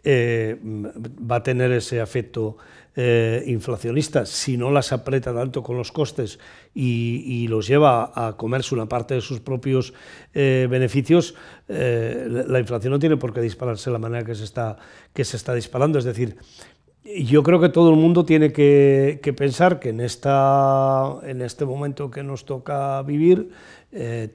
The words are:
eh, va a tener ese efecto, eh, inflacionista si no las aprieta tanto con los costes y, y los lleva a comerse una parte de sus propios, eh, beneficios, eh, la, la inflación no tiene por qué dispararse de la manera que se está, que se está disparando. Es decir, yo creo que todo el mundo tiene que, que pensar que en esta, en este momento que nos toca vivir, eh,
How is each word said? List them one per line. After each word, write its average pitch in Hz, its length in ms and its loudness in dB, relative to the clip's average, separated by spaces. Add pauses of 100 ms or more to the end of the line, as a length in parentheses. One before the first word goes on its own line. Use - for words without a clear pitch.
eh, 117 580 0
va 113 720 -8
a 117 60 -2
tener 127 300 0
ese 117 280 -2
efecto, 110 560 -6 (400)
eh, 117 500 2
inflacionista 120 800 -2
si - 300 -4
no 120 140 -2
las 143 220 0
aprieta 127 400 -4
tanto 123 300 -4
con 123 140 -8
los 117 160 -8
costes 131 480 -6 (340)
y, 120 520 -2
y 117 220 -4
los 107 200 -2
lleva 135 460 4
a 113 220 -6
comerse 123 380 -4
una 113 120 -4
parte 120 280 -6
de 127 60 -2
sus 117 200 -10
propios, 131 540 -4 (400)
eh, 131 340 2
beneficios, 131 680 2 (340)
eh, 123 600 -4
la, 120 160 -4
la 131 140 0
inflación 120 340 -2
no 143 60 0
tiene 156 180 4
por 123 160 -6
qué 120 80 -4
dispararse 117 500 -4
de - 20 -2
la 117 80 -4
manera 117 240 -6
que 117 100 -8
se 107 100 -10
está, 110 320 -6 (360)
que 135 120 -2
se - 120 -6
está 123 180 -6
disparando. 135 440 0
Es 120 60 -2
decir, 117 320 -4 (680)
yo 147 380 2
creo 170 180 4
que 175 100 4
todo 170 200 6
el 160 60 8
mundo 165 280 4
tiene 156 280 4
que, 143 720 6
que 143 100 -2
pensar 143 460 2
que 123 120 -6
en 113 100 -6
esta, 135 1200 2
en 131 180 -10
este 123 240 -6
momento 139 460 -6
que 139 120 -12
nos 139 220 -12
toca 139 580 -6
vivir, 160 480 4 (420)
eh, 117 420 -8